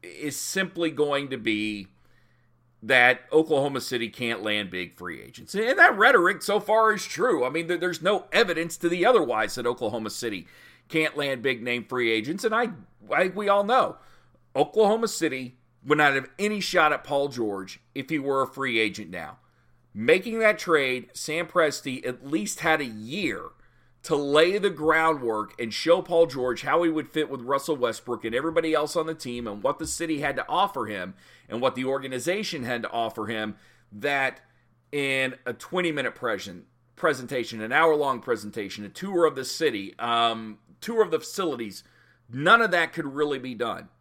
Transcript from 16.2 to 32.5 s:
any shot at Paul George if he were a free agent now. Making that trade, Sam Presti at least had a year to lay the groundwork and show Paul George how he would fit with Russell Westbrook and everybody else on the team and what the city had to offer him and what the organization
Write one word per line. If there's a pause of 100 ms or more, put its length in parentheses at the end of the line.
any
shot
at
Paul
George (140)
if
he
were
a
free
agent
now. (560)
Making
that
trade,
Sam
Presti
at
least
had
a
year (600)
to
lay
the
groundwork
and
show
Paul
George
how
he
would
fit
with
Russell
Westbrook
and
everybody
else
on
the
team
and
what
the
city
had
to
offer
him (340)
and
what
the
organization